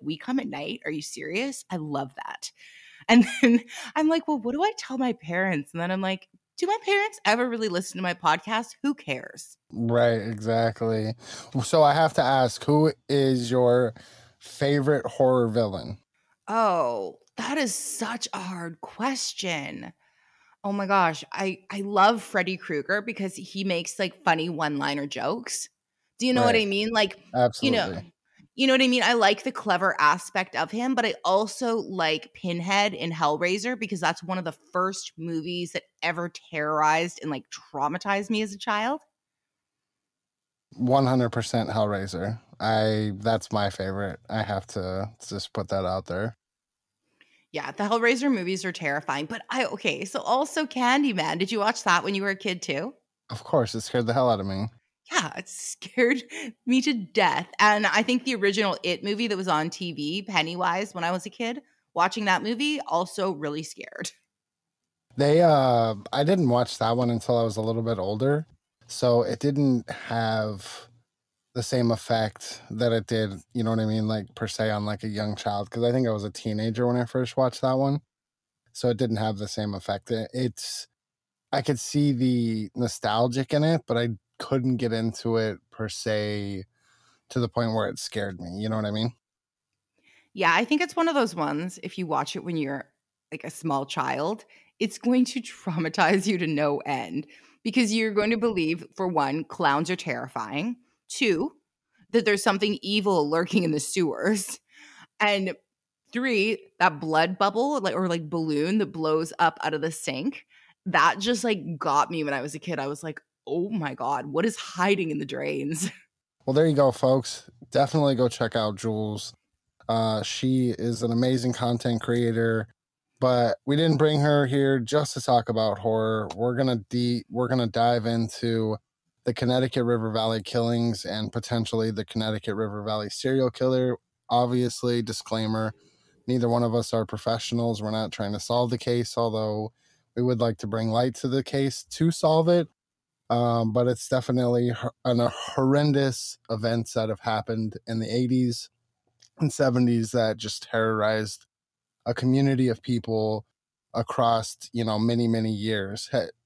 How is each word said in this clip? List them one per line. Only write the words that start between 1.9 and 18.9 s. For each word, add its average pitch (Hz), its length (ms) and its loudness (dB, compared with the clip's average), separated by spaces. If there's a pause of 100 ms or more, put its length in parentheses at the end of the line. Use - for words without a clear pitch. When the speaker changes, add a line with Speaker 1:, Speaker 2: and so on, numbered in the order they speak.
Speaker 1:
that." - 400 -12
<laughs> - 60 -20 (480)
And 233 140 10 (180)
then 233 180 6 (360)
I'm 311 120 4
like, 330 200 0
"Well, 294 100 0
what 233 160 -4
do 311 80 -2
I 427 160 2
tell 262 200 -8
my 247 160 0
parents?" 170 580 -2
And 170 80 -6
then 175 100 -2
I'm 190 120 -2
like, 190 260 -4 (300)
"Do 349 80 -4
my 427 180 0
parents 403 400 0
ever 240 240 2
really 226 200 -2
listen 180 300 -4
to 185 40 -4
my 180 120 -2
podcast? 180 680 0
Who 277 120 0
cares?" - 600 -10 (140)
Speaker 2:
Right, 117 500 2
exactly. 113 960 0 (480)
So 156 200 4
I 143 120 6
have 160 200 4
to 151 80 4
ask, 131 420 2
who 151 280 4 (160)
is 131 420 2
your 123 440 4 (440)
favorite 143 680 0
horror 127 420 4
villain? 104 500 -2 (480)
Speaker 1:
Oh, 156 720 0 (180)
that 254 220 -2
is 254 160 0
such - 580 -6
a 196 60 -8
hard 175 420 -10
question. - 1120 -6 (720)